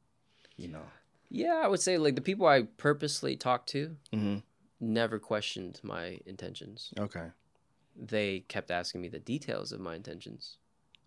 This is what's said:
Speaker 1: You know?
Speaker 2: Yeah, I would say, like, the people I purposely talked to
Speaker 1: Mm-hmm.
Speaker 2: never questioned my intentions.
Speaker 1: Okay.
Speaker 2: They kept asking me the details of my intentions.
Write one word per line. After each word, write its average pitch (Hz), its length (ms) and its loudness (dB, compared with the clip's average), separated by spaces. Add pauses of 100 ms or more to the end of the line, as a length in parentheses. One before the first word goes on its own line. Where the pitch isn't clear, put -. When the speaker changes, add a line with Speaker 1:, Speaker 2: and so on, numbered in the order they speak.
(560)
Speaker 1:
You 87 120 -12
know? 78 160 -12 (480)
Speaker 2:
Yeah, 320 320 2
I 196 40 6
would 196 120 4
say, 180 160 4
like, 151 200 6
the 123 40 -2
people 185 260 4
I 139 160 10
purposely 143 720 0
talked 123 340 0
to 151 260 -4 (160)
Speaker 1:
Mm-hmm. 104 260 0 (420)
Speaker 2:
never 113 380 2
questioned 104 640 -4
my 90 440 -8
intentions. 95 720 -12
Speaker 1:
Okay. 92 300 -6 (680)
Speaker 2:
They 104 520 -2
kept - 220 -6
asking 87 300 -4
me 87 80 -6
the 78 120 -10
details - 520 -6
of - 80 -10
my 85 140 -8
intentions. 98 640 -14 (480)